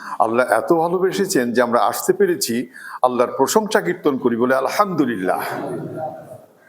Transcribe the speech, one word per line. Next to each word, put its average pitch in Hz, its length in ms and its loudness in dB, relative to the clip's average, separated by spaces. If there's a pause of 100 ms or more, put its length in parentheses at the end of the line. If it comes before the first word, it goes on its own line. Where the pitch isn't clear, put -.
(200)
আল্লাহ 120 320 2
এত 113 220 2
ভালোবেসেছেন 170 800 0
যে 123 80 4
আমরা 117 240 4
আসতে 123 280 0
পেরেছি। 135 560 0 (320)
আল্লাহর 123 360 2
প্রশংসা 196 440 2
কীর্তন 170 360 -2
করি, 117 180 0
বলে 127 200 2
আলহামদুলিল্লাহ। 127 840 0 (1300)